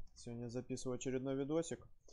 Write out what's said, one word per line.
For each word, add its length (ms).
Сегодня 340
записываю 480
очередной 400
видосик. 500